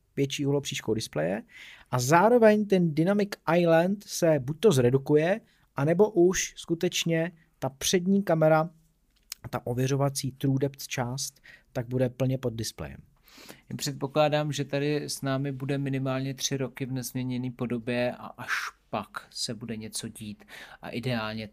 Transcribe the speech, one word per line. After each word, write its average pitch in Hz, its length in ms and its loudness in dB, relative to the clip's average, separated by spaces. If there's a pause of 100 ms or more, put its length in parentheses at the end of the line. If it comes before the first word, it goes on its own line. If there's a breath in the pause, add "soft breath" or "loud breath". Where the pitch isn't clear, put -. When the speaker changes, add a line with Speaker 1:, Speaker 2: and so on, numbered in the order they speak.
(160)
Speaker 1:
větší 139 300 -2
uhlopříčkou 139 480 -2
displeje 170 480 -4 (480 loud breath)
a 127 80 -2
zároveň 214 680 6
ten 175 280 2
Dynamic 202 360 0 (280)
Island 175 480 4
se 160 320 2
buď 135 220 -6
to 214 120 6
zredukuje, 143 680 4 (360 soft breath)
anebo 170 340 4
už 175 460 2
skutečně 165 760 -2 (260 soft breath)
ta 135 100 -4
přední 190 540 0
kamera, 160 480 4 (800)
ta - 160 -6
ověřovací 131 640 0
True 135 260 0
Depth 139 300 -4
část, 127 520 -6 (320 loud breath)
tak 120 160 -4
bude 127 200 0
plně 131 300 -2
pod 123 140 -4
displejem. 82 480 -10 (760 loud breath)
Speaker 2:
Předpokládám, 147 760 0
že 139 120 -4
tady 143 400 -2
s - 180 -8
námi 139 300 -2
bude 135 260 -4
minimálně 135 560 -4
tři 135 220 -4
roky 131 300 -6
v 123 60 -8
nezměněný 127 580 -4
podobě 123 680 -2
a 107 80 -14
až - 260 -10 (380 loud breath)
pak - 400 -8
se - 240 -8
bude 113 220 -10
něco 110 320 -10
dít. 107 360 -14 (380 loud breath)
A 87 60 -12
ideálně 110 640 -6